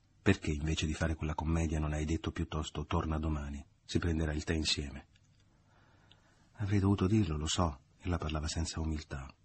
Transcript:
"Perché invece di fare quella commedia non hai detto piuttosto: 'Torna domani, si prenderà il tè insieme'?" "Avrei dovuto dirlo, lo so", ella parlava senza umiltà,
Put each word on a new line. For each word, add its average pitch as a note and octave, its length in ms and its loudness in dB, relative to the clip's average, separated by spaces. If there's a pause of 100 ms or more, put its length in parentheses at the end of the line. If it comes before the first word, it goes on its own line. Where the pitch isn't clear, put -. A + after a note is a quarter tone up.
(200)
"Perché - 300 4
invece D#2 360 0
di D2+ 80 -2
fare D#2+ 200 0
quella D#2 220 -4
commedia D#2+ 420 0
non D2+ 140 0
hai D2+ 120 -2
detto D#2 280 -2
piuttosto: D#2+ 520 -4
'Torna D#2 360 0
domani, C#2+ 440 -4 (200)
si - 160 0
prenderà D#2+ 320 2
il D#2 100 -2
tè E2+ 120 0
insieme'?" D2 520 -2 (1500)
"Avrei G2+ 260 0
dovuto G2 260 6
dirlo, F#2+ 300 4
lo D2+ 100 -2
so", E2 360 0 (180)
ella E2+ 180 0
parlava D#2 300 -2
senza D#2+ 320 -4
umiltà, D2+ 520 -6 (120)